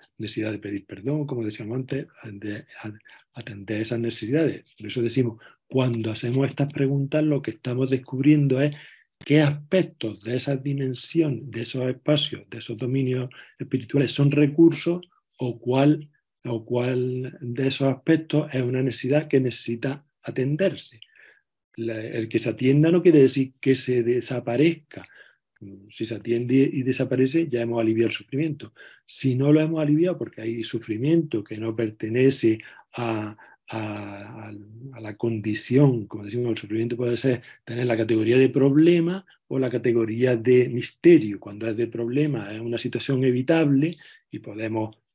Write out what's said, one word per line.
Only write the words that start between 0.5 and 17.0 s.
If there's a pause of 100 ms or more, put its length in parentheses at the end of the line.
de
pedir
perdón,
como
decíamos
antes, (160)
de (160)
a-, (420)
atender
esas
necesidades.
Por
eso
decimos, (280)
cuando
hacemos
estas
preguntas,
lo
que
estamos
descubriendo
es (480)
qué
aspectos
de
esa
dimensión,
de
esos
espacios,
de
esos
dominios (280)
espirituales
son
recursos (380)
o
cuál, (340)
o
cuál